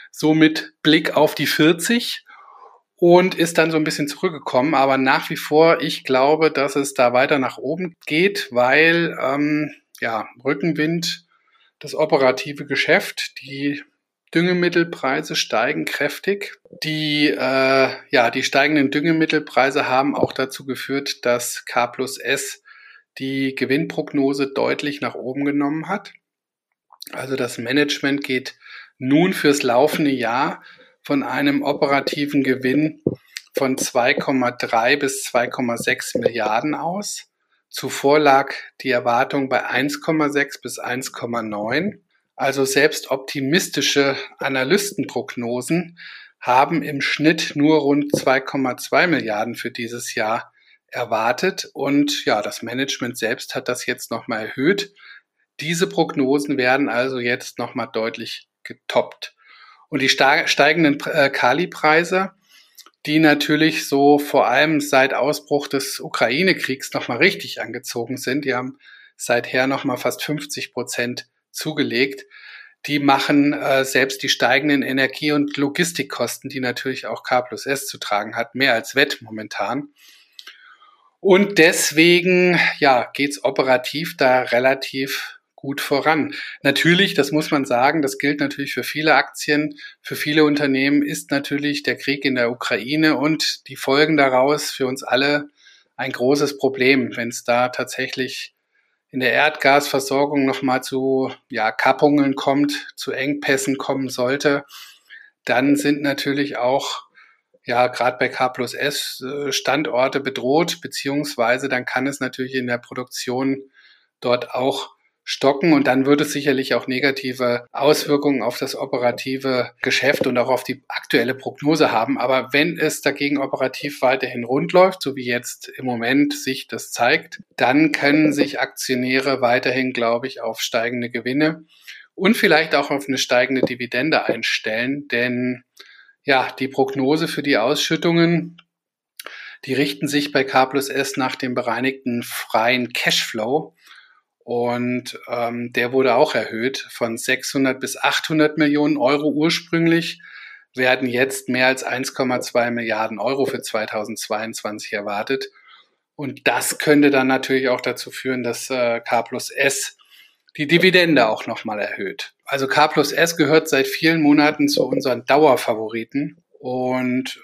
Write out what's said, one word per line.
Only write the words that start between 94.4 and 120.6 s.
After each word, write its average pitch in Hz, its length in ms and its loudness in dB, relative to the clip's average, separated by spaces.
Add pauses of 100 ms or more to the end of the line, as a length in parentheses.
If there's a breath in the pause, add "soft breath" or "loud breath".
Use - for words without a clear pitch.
für 131 160 -2
uns - 160 -6
alle 143 460 0 (480 soft breath)
ein 127 140 -6
großes 143 460 0
Problem. 127 580 2
Wenn's 120 280 -6
da 123 260 2
tatsächlich - 840 -8 (560)
in 131 80 -6
der 123 140 2
Erdgasversorgung 143 1120 2
nochmal 131 360 0
zu, 131 500 -2 (180)
ja, 113 220 -2
Kappungen 139 640 4
kommt, 143 640 0
zu - 160 -8
Engpässen 135 640 -2
kommen 135 320 -4
sollte, 139 540 0 (800 loud breath)
dann 131 300 4
sind 147 260 0
natürlich 143 560 -4
auch, 127 460 -2 (640 soft breath)
ja, 123 220 2
grad 123 300 -2
bei 127 120 0
K 127 200 0
plus 123 240 -6
S, - 480 -6
äh, 139 300 -6
Standorte 131 680 2
bedroht, 139 600 0
beziehungsweise 139 880 -2
dann 123 160 -2
kann 131 220 -2
es 139 120 -6
natürlich 131 360 -6
in 123 120 -2
der 120 120 -2
Produktion 127 920 -4 (520 soft breath)
dort 123 340 0
auch 131 400 -4 (280)
stocken 147 500 2
und 139 120 6
dann 131 220 2
wird 143 120 6
es 147 140 -2
sicherlich 135 400 0
auch 120 140 -2
negative 127 840 -2
Auswirkungen 143 720 2
auf 117 160 -4
das - 180 -6
operative 127 960 -2 (120)
Geschäft 131 420 2
und 123 140 0
auch 123 100 2
auf 123 140 0